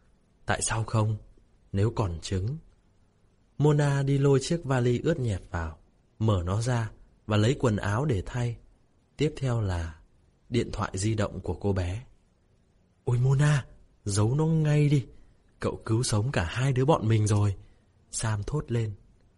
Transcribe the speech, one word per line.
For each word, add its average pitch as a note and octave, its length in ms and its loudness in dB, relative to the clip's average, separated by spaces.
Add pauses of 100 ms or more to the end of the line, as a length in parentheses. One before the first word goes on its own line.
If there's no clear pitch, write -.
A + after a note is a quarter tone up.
(460)
"Tại - 160 -2
sao A2 220 -2
không, A2 320 0 (560)
nếu G2+ 180 2
còn F2 300 -4
trứng?" G2+ 380 -4 (1000)
Mona C#3+ 440 2
đi C#3 160 0
lôi C#3 240 6
chiếc E3 220 -4
vali B2 360 2
ướt D#3 200 0
nhẹp A2 300 -4
vào, D#2+ 280 -6 (400)
mở G#2+ 260 2
nó F#2+ 160 -2
ra A#2 300 -2 (360)
và G#2+ 100 0
lấy A2 220 4
quần - 180 2
áo G#2 280 -2
để A2+ 220 0
thay. A#2+ 300 -6 (600)
Tiếp D3+ 200 0
theo A#2+ 240 -2
là E2+ 400 -4 (480)
điện A2+ 240 -2
thoại - 220 -4
di G#2+ 200 0
động G2+ 260 -4
của F2+ 140 -6
cô G2+ 180 -2
bé. F#2 320 -4 (1000)
"Ôi B2 140 0
Mona, C3+ 480 2 (380)
giấu G#2 300 2
nó D#3 120 0
ngay D3+ 420 4
đi. C#3 180 2 (540)
Cậu - 240 -4
cứu A2+ 180 0
sống A2 300 0
cả F#2+ 120 0
hai B2+ 280 -2
đứa B2+ 120 2
bọn C#3 240 2
mình A2 180 4
rồi," G#2 280 2 (560)
Sam G#2+ 320 -4
thốt D3 300 -6
lên. A2+ 200 -2 (460)